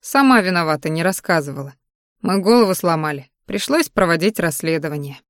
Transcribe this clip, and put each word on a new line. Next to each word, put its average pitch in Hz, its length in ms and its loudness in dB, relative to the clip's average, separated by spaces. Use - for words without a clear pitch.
Сама 262 400 4
виновата, 165 480 -2
не 160 120 -2
рассказывала. 143 720 -2
Мы 185 220 0
голову 214 320 4
сломали. 156 560 -2
Пришлось 269 420 -2
проводить 175 500 0
расследование. 151 800 -4